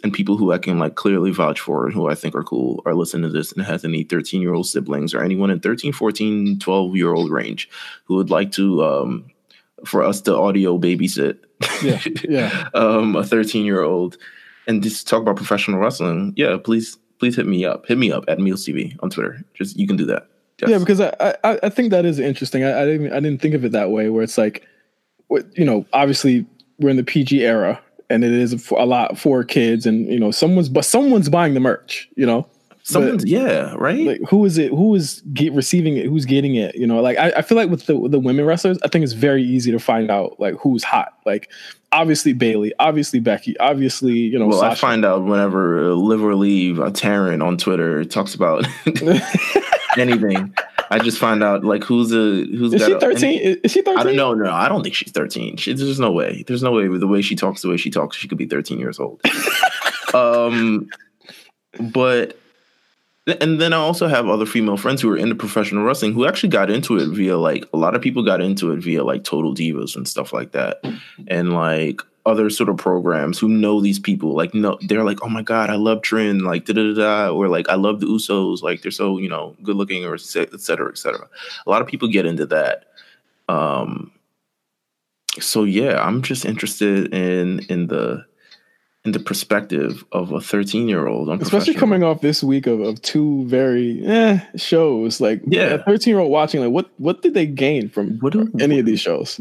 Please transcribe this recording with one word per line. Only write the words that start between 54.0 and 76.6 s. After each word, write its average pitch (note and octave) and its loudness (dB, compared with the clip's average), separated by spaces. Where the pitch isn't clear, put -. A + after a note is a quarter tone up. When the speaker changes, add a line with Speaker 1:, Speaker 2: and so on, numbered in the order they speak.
Speaker 1:
know. C3 2
No, G2+ 0
I F#2 2
don't F#3+ 0
think - -6
she's - -6
thirteen. - -6
She, - -4
there's C3+ -2
no A#2 2
way. - -2
There's B2 -4
no B2+ 2
way G#2+ 2
with F#2 0
the G2 2
way G2+ 2
she G2 -2
talks, G2 -4
the F#2 -2
way F2 0
she - -4
talks, - -2
she - -12
could E2 -6
be C2+ -4
thirteen C#2+ -4
years B1 -8
old. - -8
<laughs> - 0
Um, A#2 2
but, A#2+ 0
and D#3+ 2
then E3 2
I D#3+ 2
also E3+ 0
have A#2+ 2
other G#2+ 2
female G#2+ 0
friends C3 -2
who A2+ 2
are F#2+ 0
into A2 0
professional G#2 -2
wrestling A2+ 0
who A#2+ 0
actually F#3+ 0
got G2+ 2
into A#2 0
it D2+ 0
via, F#2 0
like, E2 0
a D#2+ -2
lot E2 2
of B2 -2
people B2 -2
got F#2 2
into F#2 -2
it D2+ -2
via, E2 -2
like, B1+ -2
Total D2+ -2
Divas D#2 -4
and B1+ -10
stuff - -8
like A#1+ -8
that. - -4
And, F2 -2
like, D#2+ -2
other A2 2
sort G#2+ 0
of F2+ -2
programs F2 -2
who A2 2
know G#2 2
these G2 0
people, F#2+ -2
like, E2 -2
no, G#2 0
they're G#2 0
like, G2+ -2
"Oh A2 -8
my A2 -6
God, A2 0
I G#2 -2
love A2 0
Trin," G#2 0
like, F2 -4